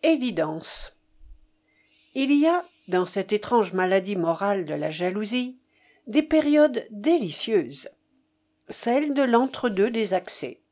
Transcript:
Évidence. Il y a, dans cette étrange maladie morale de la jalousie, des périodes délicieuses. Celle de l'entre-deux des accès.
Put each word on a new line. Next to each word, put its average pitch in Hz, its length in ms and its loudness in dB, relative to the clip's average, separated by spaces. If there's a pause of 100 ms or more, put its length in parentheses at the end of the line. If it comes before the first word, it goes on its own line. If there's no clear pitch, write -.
Évidence. 185 920 -2 (1160)
Il 269 200 0
y 285 120 4
a, 339 160 2 (280)
dans 180 160 2
cette 190 260 -4
étrange 208 400 0
maladie 185 460 0
morale 175 480 0
de 147 80 -6
la 151 180 -4
jalousie, 208 680 -4 (500)
des 254 140 2
périodes 302 720 2
délicieuses. 208 960 0 (800)
Celle 285 460 0
de 277 80 0
l'entre-deux 240 680 2
des 214 220 -2
accès. - 460 -4 (120)